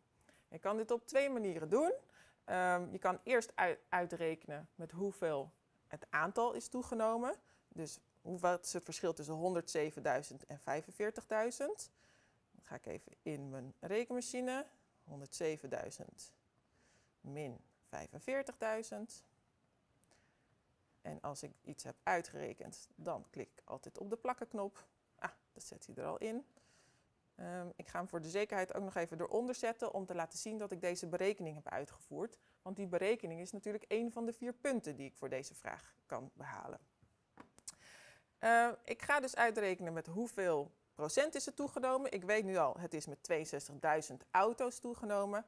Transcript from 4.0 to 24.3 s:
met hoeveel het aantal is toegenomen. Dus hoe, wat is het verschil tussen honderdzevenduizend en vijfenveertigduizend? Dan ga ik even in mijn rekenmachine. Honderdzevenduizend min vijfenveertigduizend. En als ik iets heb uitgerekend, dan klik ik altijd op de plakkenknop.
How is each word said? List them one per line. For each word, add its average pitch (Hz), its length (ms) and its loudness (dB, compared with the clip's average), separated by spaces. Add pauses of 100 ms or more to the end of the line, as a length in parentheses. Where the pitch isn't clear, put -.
met 165 160 -10
hoeveel 165 600 0 (340)
het - 240 -10
aantal 196 420 2
is - 160 -6
toegenomen. 233 640 0 (340)
Dus 156 320 -10 (200)
hoe, 175 180 -6
wat 175 260 4
is - 80 -4
het 175 120 -4
verschil 165 280 0
tussen 156 220 -6
honderdzevenduizend 156 1120 0
en 147 120 -12
vijfenveertigduizend? 220 1300 -2 (600)
Dan - 140 -20
ga - 100 -12
ik - 120 -12
even - 260 -8 (100)
in 139 280 -6
mijn 135 300 -10
rekenmachine. 247 840 -2 (380)
Honderdzevenduizend - 1300 -6 (880)
min 143 400 -8 (280)
vijfenveertigduizend. 220 1400 -6 (1800)
En 156 180 -8
als 143 220 -6
ik 147 100 -12 (100)
iets - 220 -12
heb 131 180 -12
uitgerekend, - 920 -2
dan 160 360 -6
klik - 220 -10
ik - 120 -20
altijd - 340 -12
op 196 120 -8
de 226 60 -2
plakkenknop. 233 720 -6 (300)